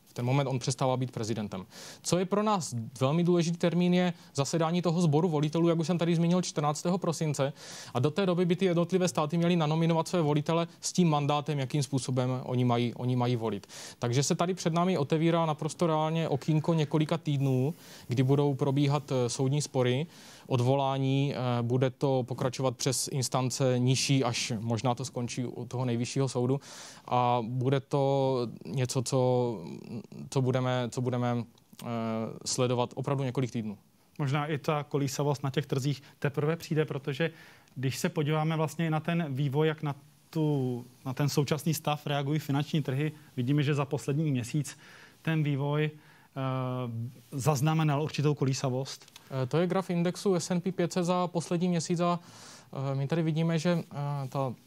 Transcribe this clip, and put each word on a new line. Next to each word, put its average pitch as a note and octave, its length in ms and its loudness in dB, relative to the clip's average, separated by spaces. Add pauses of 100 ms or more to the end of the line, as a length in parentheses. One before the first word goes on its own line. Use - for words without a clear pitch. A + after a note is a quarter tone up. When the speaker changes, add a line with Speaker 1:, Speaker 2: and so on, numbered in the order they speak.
Speaker 1:
V - 80 -20
ten B2 120 -4
moment C3+ 220 2
on B2+ 120 -2
přestává C3 380 0
být B2+ 140 -4
prezidentem. G#2 540 -6 (360)
Co - 160 2
je F#3+ 80 2
pro G3+ 180 2
nás G3 320 0 (240)
velmi D3+ 240 2
důležitý E3+ 340 4
termín, F3+ 360 2
je F3+ 200 4 (220)
zasedání E3 460 2
toho E3+ 200 2
sboru D#3+ 280 4
volitelů, D#3 400 2
jak E3 100 4
už D#3 80 -2
jsem F3+ 100 2
tady E3+ 180 2
zmínil, E3+ 260 4
čtrnáctého F3 560 0
prosince. D3+ 560 0 (400)
A B2 60 0
do D3 120 4
té G3 140 0
doby F3+ 200 2
by F3 100 2
ty F#3+ 100 0
jednotlivé F3 420 2
státy D#3+ 300 0
měly E3+ 180 4
nanominovat E3 520 2
své F3+ 140 0
volitele D3+ 460 2 (140)
s - 120 -6
tím F3 160 4
mandátem, D3 500 0
jakým C3+ 240 0
způsobem B2+ 600 0
oni B2 220 2
mají, A#2+ 280 2
oni B2 220 -2
mají B2 200 2
volit. A2 320 -2 (320)
Takže B2 240 2
se F3 120 0
tady F3+ 180 0
před F3 200 -2
námi F3 240 2
otevírá E3 480 2
naprosto D#3 420 -2
reálně D#3+ 420 2
okýnko D3+ 440 2
několika D#3 440 2
týdnů, C#3 560 0 (340)
kdy B2 160 2
budou C#3+ 300 4
probíhat, C#3+ 580 0
eh, B2 180 2
soudní C#3 320 0
spory, C3 460 0 (400)
odvolání, C3+ 880 2
eh, - 20 -6 (240)
bude B2+ 280 2
to C3 380 0
pokračovat B2+ 500 -2
přes - 340 -2
instance B2+ 680 0
nižší, C3 440 2
až A#2+ 360 -2
možná A#2 360 0
to C3 100 -8
skončí B2 400 -6
u A#2 200 -8
toho B2+ 200 -4
nejvyššího B2 440 0
soudu. B2+ 300 0 (480)
A B2 340 2
bude B2+ 380 0
to C3+ 580 0 (280)
něco, C3 360 -2
co, B2 580 2 (720)
co C3+ 120 0
budeme, B2+ 480 0
co B2+ 120 -6
budeme, B2 360 0 (460)
eh, - 20 -8 (600)
sledovat B2 500 0
opravdu C#3 280 -2
několik B2 280 -2
týdnů. G#2+ 260 -6 (420)
Speaker 2:
Možná D3 280 0
i D#3 100 -2
ta D3 260 -2
kolísavost C#3+ 600 -2
na C3+ 60 0
těch C#3+ 160 -2
trzích C#3 380 -2 (160)
teprve D3 360 0
přijde, D#3 300 -2
protože C#3+ 460 -4 (440)
když C3 220 -2
se F3+ 120 0
podíváme D#3 460 0
vlastně D#3+ 360 0
na D#3 80 2
ten E3+ 300 0
vývoj, C#3+ 380 2
jak D#3 160 -2
na D3 120 -2 (340)
tu, C3 560 0 (200)
na C3 80 -4
ten C#3+ 160 0
současný D3+ 440 0
stav - 340 -4
reagují C#3+ 320 0
finanční D3 420 0
trhy, C#3+ 300 -2 (260)
vidíme, C#3 260 2
že D3 100 2
za C#3 120 0
poslední D3 460 -2
měsíc C3 460 -2 (440)
ten D#3+ 220 0
vývoj, D3 480 0
eh, - 480 -18 (920)
zaznamenal D3+ 720 2
určitou D3 320 0
kolísavost. C3 680 -4 (380)
Speaker 1:
Eh, - 20 -2
to D3 120 -2
je F3+ 100 2
graf F#3+ 220 0
indexu F3+ 460 0
S E3+ 160 -2
and F3 100 0
P F#3 100 -2
pět F3 220 -2
set F3+ 100 0
za F3+ 240 2
poslední F3 420 -2
měsíc E3+ 300 0
a, F3 200 2 (720)
eh, C3+ 40 -2
my C#3 120 -2
tady E3 160 0
vidíme, E3 360 2
že, E3+ 320 0
eh, C#3+ 360 -4
ta C3 260 -4 (140)